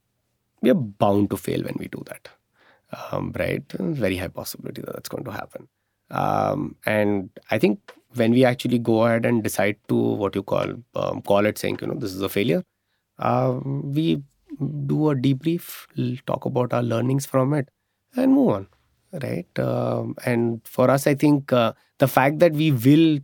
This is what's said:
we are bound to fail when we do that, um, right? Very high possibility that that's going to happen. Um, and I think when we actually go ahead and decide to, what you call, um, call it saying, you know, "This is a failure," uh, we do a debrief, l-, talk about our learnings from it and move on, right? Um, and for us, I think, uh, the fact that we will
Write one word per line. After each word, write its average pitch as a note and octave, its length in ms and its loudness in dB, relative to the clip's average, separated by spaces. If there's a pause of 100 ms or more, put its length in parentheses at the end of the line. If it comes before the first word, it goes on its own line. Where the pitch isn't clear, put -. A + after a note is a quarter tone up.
(640)
we A3+ 80 4
are B3+ 40 6
bound G2+ 560 0
to G2+ 60 -2
fail - 260 -4
when - 160 -8
we - 100 -10
do - 180 -12
that, - 220 -18 (840)
um, G1+ 260 -4
right? - 240 -2 (160)
Very C3+ 380 -2
high F2+ 120 -6
possibility - 540 -12
that - 120 -10
that's - 140 -14
going - 160 -10
to - 80 -8
happen. - 360 -12 (420)
Um, G2 640 -2 (100)
and G#2 440 0 (200)
I A2 80 0
think G3 340 -2 (220)
when A#2 160 2
we B2 140 6
actually B2 340 0
go A2+ 260 2
ahead A#2 220 2
and A#2+ 160 2
decide G#2 340 -2 (120)
to, B2 60 -2
what A2+ 400 0
you G2 80 -2
call, G1+ 300 -2 (220)
um, G1+ 280 -4
call G2+ 240 2
it G#2+ 120 -2
saying, - 240 -4
you A2 60 -6
know, - 60 -6
"This G#2+ 200 -8
is F#2+ 80 -8
a F#2+ 60 -2
failure," C#3+ 340 0 (560)
uh, B2+ 460 0
we D3 580 -2 (640)
do D3 240 0
a D3 40 0
debrief, C#3 720 -2 (120)
l-, B2 180 -4 (100)
talk - 200 -4
about B2+ 260 -2
our A#2+ 100 0
learnings A#2+ 440 0
from C3 280 0
it C#3+ 140 -2 (480)
and C4 160 4
move C4+ 160 4
on, G2 180 -2 (560)
right? - 360 -6
Um, A#2+ 560 -2 (100)
and A#2 400 0
for B2+ 260 2
us, C#3 160 2
I D3 80 4
think, C#3+ 380 2
uh, A#2 200 2 (260)
the C3+ 100 6
fact C#3+ 300 4
that E3+ 140 6
we D#3 180 2
will D3 540 6